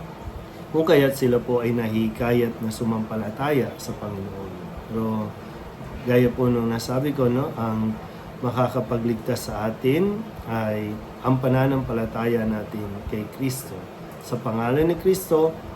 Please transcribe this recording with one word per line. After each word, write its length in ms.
kung 80
kaya't 320
sila 240
po 240
ay 80
nahikayat 880
na 80
sumampalataya 1120
sa 160
Panginoon. 560
Pero, 400
gaya 240
po 240
nung 160
nasabi 480
ko, 160
no, 240
ang 400
makakapagligtas 1040
sa 240
atin 480
ay 400
ang 160
pananampalataya 1040
natin 400
kay 160
Kristo. 400
Sa 80
pangalan 560
ni 80
Kristo, 560